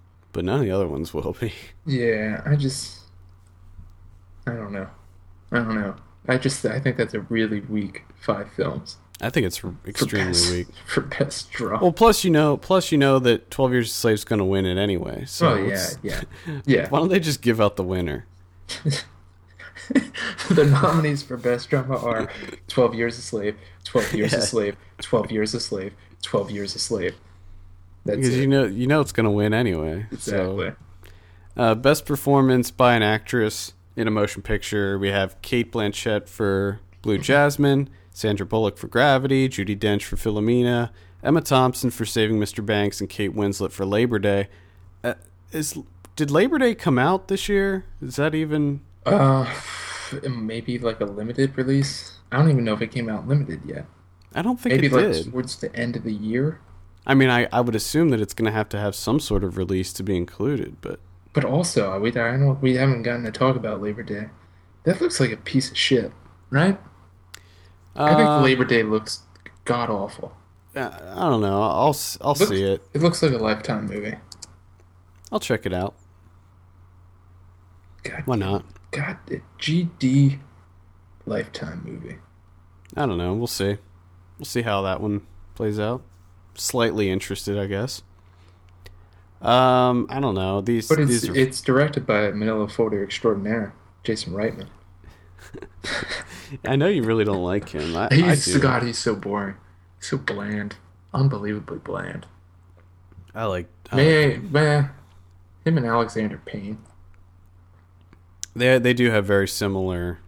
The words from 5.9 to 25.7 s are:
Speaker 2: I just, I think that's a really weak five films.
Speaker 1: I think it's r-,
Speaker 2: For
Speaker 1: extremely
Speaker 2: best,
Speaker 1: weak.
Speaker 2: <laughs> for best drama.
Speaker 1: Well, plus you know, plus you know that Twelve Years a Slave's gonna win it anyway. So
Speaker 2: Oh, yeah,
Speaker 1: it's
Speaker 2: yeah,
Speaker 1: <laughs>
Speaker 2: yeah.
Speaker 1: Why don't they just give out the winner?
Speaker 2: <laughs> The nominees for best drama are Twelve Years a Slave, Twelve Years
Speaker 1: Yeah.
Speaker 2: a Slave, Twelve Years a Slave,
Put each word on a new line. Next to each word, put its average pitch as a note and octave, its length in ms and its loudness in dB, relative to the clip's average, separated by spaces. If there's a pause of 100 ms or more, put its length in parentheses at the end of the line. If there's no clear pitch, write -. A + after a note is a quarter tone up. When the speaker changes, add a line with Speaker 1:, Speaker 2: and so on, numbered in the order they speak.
Speaker 2:
I B2+ 100 2
just, - 300 -2
I A#2 140 -2
think B2+ 180 0
that's A2+ 160 -2
a G#2+ 60 -4
really G#2+ 400 -2
weak G2+ 420 -6 (180)
five G2+ 320 -4
films. E2 460 -6 (240)
Speaker 1:
I A#2 80 -2
think A#2+ 160 2
it's - 180 -6
r-, F#2 180 -10
Speaker 2:
For - 80 -18
Speaker 1:
extremely G2+ 420 -2
Speaker 2:
best, F2 200 0
Speaker 1:
weak. F2+ 140 -4 (100)
Speaker 2:
<laughs> - 100 -20
for - 140 -4
best - 500 -6
drama. A2 320 -4
Speaker 1:
Well, F3+ 100 6
plus A3+ 320 6
you F#3 60 4
know, D3+ 280 6
plus F#3 340 0
you D3+ 60 4
know C3+ 220 6
that A#2+ 300 2
Twelve C3 220 2
Years A#2+ 180 0
a - 40 -6
Slave's A2 300 2
gonna G#2+ 200 0
win F#2+ 220 2
it F2+ 120 0
anyway. G2 480 -2
So - 240 2
Speaker 2:
Oh, A#2 60 4
yeah, G2 160 -2
Speaker 1:
it's F#2 300 -4
Speaker 2:
yeah, F#2+ 180 -6 (240)
Speaker 1:
<laughs> D3+ 220 -10
Speaker 2:
yeah. G#2 240 2
Speaker 1:
Why C#3 100 2
don't E3 80 2
they F#3 120 2
just D#3 220 -4
give A2+ 180 2
out G#2 160 2
the G2 80 -2
winner? F2+ 420 -4 (580)
Speaker 2:
<laughs> - 0 - (1700)
The D#3+ 160 6
nominees D3 560 4
for B2+ 140 -10
best A#2+ 340 -2
drama C3 260 0
are A2+ 320 -2 (400)
Twelve A#2 260 4
Years A#2 240 -2
a - 40 -14
Slave, G#2 340 -6 (280)
Twelve - 280 -2
Years G#2+ 200 0
Speaker 1:
Yeah. - 60 2
Speaker 2:
a - 40 0
Slave, G2+ 340 0 (240)
Twelve G#2+ 300 0
Years G#2+ 240 -2
a A#2 60 -4
Slave, G2 340 -6 (280)